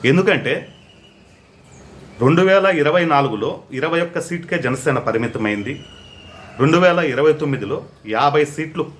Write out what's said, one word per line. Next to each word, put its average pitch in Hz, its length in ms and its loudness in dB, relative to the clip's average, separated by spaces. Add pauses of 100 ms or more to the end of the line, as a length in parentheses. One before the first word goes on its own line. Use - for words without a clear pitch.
ఎందుకంటే, 170 580 0 (1500)
రెండు 156 200 4
వేల 190 240 4
ఇరవై 170 400 2
నాలుగులో 139 540 0 (120)
ఇరవై 160 300 -2
ఒక్క 170 200 -6
సీటుకే - 380 -6
జనసేన 127 380 -2
పరిమితమైంది. 113 880 -4 (720)
రెండు 160 180 4
వేల 175 220 4
ఇరవై 151 340 2
తొమ్మిదిలో 139 500 -4 (240)
యాభై 143 380 2
సీట్లు 151 540 -8